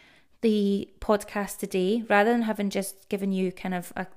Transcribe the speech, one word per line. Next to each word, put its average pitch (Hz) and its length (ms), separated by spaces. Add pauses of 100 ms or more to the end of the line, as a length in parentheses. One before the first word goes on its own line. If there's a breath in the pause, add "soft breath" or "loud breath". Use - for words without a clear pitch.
(400 loud breath)
the 208 480 (120)
podcast 208 580
today, 196 500
rather 208 220
than 240 120
having 214 280
just - 380
given 196 240
you 185 180
kind 185 240
of 175 220
a, 185 100 (100)